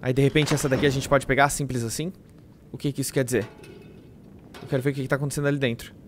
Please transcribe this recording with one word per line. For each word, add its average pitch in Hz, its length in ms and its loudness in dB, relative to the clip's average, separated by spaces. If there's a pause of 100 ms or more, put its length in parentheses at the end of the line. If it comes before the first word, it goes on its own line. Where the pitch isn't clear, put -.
Aí, 131 120 -2
de 131 100 4
repente, 147 320 4
essa 143 140 -2
daqui 131 180 2
a 143 40 6
gente 131 180 -4
pode 139 180 4
pegar, 139 220 4
simples 131 340 -2
assim? 151 300 -6 (580)
O - 60 -14
que 139 160 -2
que - 80 -6
isso - 120 -4
quer 139 120 2
dizer? 117 240 0 (1120)
Eu 120 60 -16
quero 135 140 0
ver 143 80 0
o 135 40 -4
que 139 80 -4
que 127 60 -6
tá 143 80 2
acontecendo 143 320 -2
ali 143 100 0
dentro. 120 360 -4 (120)